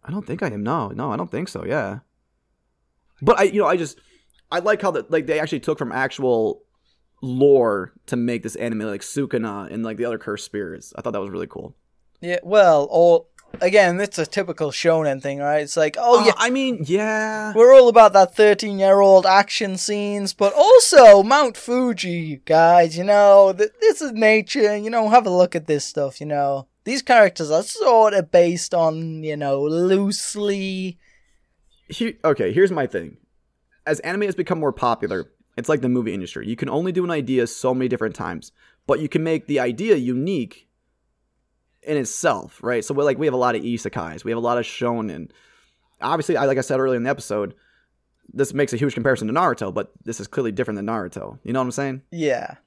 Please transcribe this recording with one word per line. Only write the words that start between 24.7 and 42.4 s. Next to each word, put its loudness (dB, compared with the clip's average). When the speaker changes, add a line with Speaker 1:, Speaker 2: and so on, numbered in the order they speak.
Speaker 2:
you -8
know, -2
have 4
a -2
look 2
at -6
this -2
stuff, -8
you -14
know. -4
These -6
characters 4
are 2
sort 2
of -2
based 2
on, -2
you -8
know, -2
loosely. -4
Speaker 1:
He-, -8
okay, 0
here's 2
my -4
thing. -10
As -4
anime -6
has -6
become -6
more -4
popular, -6
it's -10
like 0
the -4
movie -4
industry. -12
You -8
can -8
only -4
do -4
an -6
idea -2
so -4
many -4
different -4
times, -12
but -2
you -6
can -4
make -4
the -4
idea -2
unique -6
in -6
itself, -6